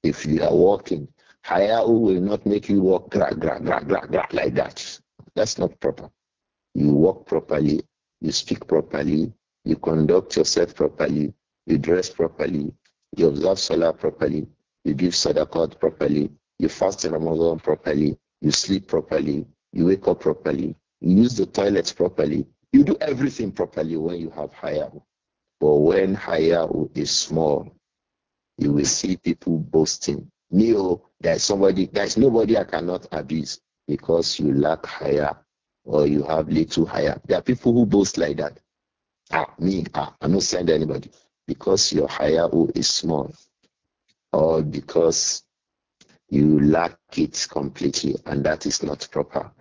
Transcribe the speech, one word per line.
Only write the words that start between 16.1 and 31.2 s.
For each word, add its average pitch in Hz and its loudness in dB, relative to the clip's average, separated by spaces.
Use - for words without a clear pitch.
you - 0
fast 92 -2
in 80 -2
Ramadan 80 0
properly, 76 -2
you 76 2
sleep 95 -4
properly, 73 -4
you 82 0
wake 95 2
up 92 0
properly, 76 -4
you 92 4
use 123 4
the 127 0
toilets 101 0
properly, 80 -2
you 143 8
do - 2
everything 131 -4
properly 80 -6
when 85 -4
you 80 -8
have 76 -10
haya. 73 -6
But 76 4
when 95 4
haya 82 2
is - -4
small, 76 0
you 71 0
will 71 2
see 92 -2
people 82 -4
boasting. 76 -2
"Me, 107 4
oh, 92 -2
there's 82 0